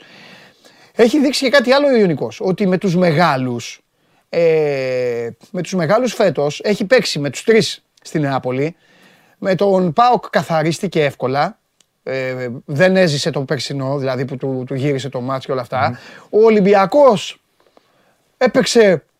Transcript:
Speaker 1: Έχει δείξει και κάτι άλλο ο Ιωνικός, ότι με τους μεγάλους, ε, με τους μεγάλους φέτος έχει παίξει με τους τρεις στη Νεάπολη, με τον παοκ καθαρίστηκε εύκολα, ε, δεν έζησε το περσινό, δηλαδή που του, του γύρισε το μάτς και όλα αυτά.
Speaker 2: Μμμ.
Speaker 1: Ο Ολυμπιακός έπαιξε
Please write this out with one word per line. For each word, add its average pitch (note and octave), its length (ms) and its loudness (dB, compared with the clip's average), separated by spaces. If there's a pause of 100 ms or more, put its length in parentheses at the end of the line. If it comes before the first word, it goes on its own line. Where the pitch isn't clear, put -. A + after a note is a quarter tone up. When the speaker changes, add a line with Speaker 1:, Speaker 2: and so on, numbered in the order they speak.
(960)
Speaker 1:
Έχει A#3 240 4
δείξει C4+ 240 0
και B3 60 0
κάτι B3 220 2
άλλο C#4+ 160 4
ο C4 80 2
Ιωνικός, D#3 480 0
ότι F#3+ 240 -2
με F#3 100 0
τους F3 180 -2
μεγάλους, C#3+ 840 0 (480)
ε, C3 1000 0 (220)
με F3+ 100 -8
τους E3+ 120 -10
μεγάλους G3 400 -2
φέτος D3 500 -2
έχει G#3 220 -2
παίξει G3 340 0
με C#3+ 100 -4
τους - 140 -12
τρεις A3 400 0 (180)
στη - 180 -6
Νεάπολη, C#3 560 -4 (600)
με F#3+ 180 -2
τον F#3 380 0
παοκ A#3+ 360 2
καθαρίστηκε E3 720 -2
εύκολα, C#3+ 540 -2 (460)
ε, B2+ 460 -6 (160)
δεν F#3 320 2
έζησε E3 340 2
το C#3+ 100 -4
περσινό, C#3 560 -6
δηλαδή C3 280 -4
που B2+ 120 -10
του, C3 300 -6
του C#3+ 60 -8
γύρισε C3+ 360 -4
το B2 120 -8
μάτς C3 240 -6
και D3 60 -8
όλα B2+ 100 -4
αυτά. C3 280 -4
Speaker 2:
Μμμ. B2 60 -8 (460)
Speaker 1:
Ο A3+ 40 8
Ολυμπιακός G#3 960 4 (960)
έπαιξε A3 640 2 (160)